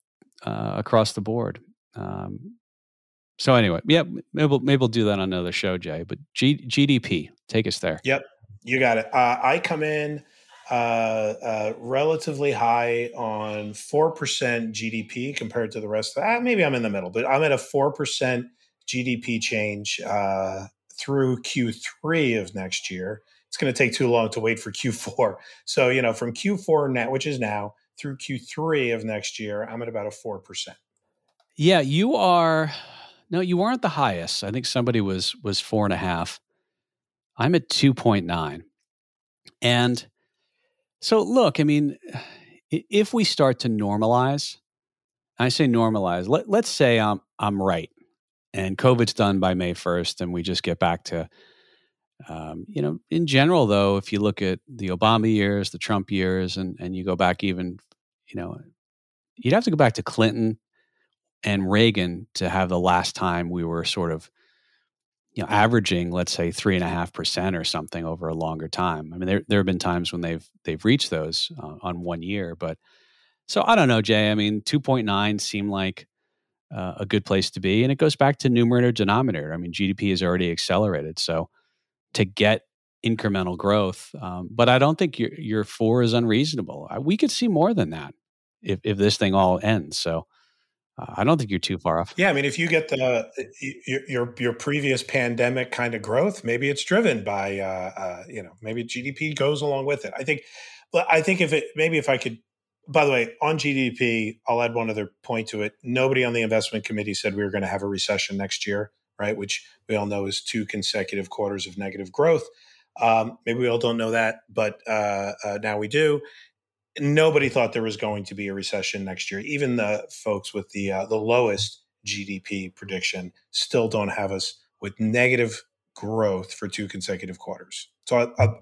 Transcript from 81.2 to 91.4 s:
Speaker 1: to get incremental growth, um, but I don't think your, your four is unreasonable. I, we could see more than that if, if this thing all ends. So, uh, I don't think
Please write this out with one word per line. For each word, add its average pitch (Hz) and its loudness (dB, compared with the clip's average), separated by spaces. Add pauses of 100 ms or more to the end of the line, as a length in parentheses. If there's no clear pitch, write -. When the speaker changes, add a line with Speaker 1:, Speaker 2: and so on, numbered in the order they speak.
Speaker 1:
to 107 2
get 104 2 (420)
incremental 98 0
growth, 98 0
um, 90 -8
but 117 4
I 127 6
don't 147 4
think 165 0
your, 117 0
your 107 -2
four 117 2
is 117 4
unreasonable. 117 0
I, - -6
we 156 2
could 285 2
see - 0
more 190 4
than 101 0
that 76 -12 (480)
if, 95 -4
if 104 0
this 101 4
thing 98 2
all 92 4
ends. 95 -2
So, 82 -4 (720)
uh, - -14
I 98 0
don't 156 4
think 117 -4